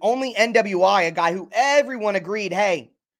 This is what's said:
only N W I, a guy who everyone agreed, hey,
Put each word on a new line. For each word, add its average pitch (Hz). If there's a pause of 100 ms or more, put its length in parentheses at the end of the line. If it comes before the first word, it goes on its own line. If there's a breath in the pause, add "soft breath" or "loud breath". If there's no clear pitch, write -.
only 247
N 226
W 202
I, 190
a 165
guy 170
who 185
everyone 247
agreed, 190
hey, 175 (280)